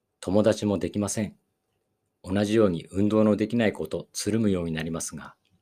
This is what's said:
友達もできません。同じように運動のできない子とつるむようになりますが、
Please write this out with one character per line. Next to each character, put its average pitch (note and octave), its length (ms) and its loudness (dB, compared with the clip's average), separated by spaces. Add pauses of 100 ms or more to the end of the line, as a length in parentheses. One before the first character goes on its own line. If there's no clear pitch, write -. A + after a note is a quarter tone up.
(200)
友 G#2+ 220 2
達 G#2+ 240 2
も G2+ 100 0
で F2 140 -4
き - 80 -6
ま G2+ 100 -2
せ G#2+ 160 -4
ん。 E2+ 120 -10 (880)
同 F#2+ 220 0
じ G#2 100 0
よ A2 120 6
う F#2+ 40 4
に E2+ 200 -6
運 G2 180 0
動 G#2+ 160 4
の G#2+ 120 4
で G#2+ 120 0
き A#2+ 80 -4
な A2+ 100 2
い F#2+ 60 2
子 - 140 -8
と - 260 -8
つ - 180 -6
る A2 100 2
む G#2+ 100 2
よ F2+ 140 0
う - 20 -4
に E2 60 -4
な D#2+ 100 -4
り E2 80 -6
ま E2 100 -6
す - 160 -8
が、 - 200 -16 (260)